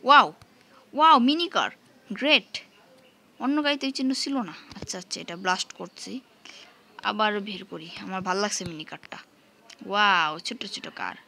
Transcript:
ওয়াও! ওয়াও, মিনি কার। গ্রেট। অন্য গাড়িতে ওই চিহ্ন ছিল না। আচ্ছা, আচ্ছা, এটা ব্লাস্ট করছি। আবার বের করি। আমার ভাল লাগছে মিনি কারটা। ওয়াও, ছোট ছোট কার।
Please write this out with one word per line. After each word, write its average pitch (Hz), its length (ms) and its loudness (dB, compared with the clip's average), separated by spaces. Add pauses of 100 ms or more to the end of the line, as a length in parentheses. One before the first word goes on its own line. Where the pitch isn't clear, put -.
ওয়াও! 240 300 8 (600)
ওয়াও, 302 260 8
মিনি 302 280 2
কার। 175 220 0 (440)
গ্রেট। 254 500 0 (760)
অন্য 285 240 0
গাড়িতে 285 220 0
ওই 269 60 -2
চিহ্ন 262 220 -2
ছিল 269 280 -2
না। 165 120 -8 (280)
আচ্ছা, - 160 -10
আচ্ছা, 180 240 -12
এটা 170 140 -10
ব্লাস্ট 185 380 -2
করছি। 190 460 -12 (840)
আবার 208 360 0
বের 196 260 -10
করি। 170 240 -14 (100)
আমার 190 220 -8
ভাল 185 160 -2
লাগছে 202 280 -4
মিনি 160 180 -10
কারটা। - 340 -16 (680)
ওয়াও, 190 540 2
ছোট - 260 -10
ছোট - 300 -12
কার। 90 200 -10 (120)